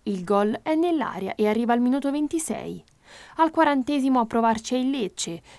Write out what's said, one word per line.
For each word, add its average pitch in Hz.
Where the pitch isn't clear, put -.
il 196
gol 202
è 320
nell'area 320
e 214
arriva 226
al 240
minuto 269
ventisei. 294
Al 320
quarantesimo 285
a 226
provarci 226
è -
il 254
Lecce, 185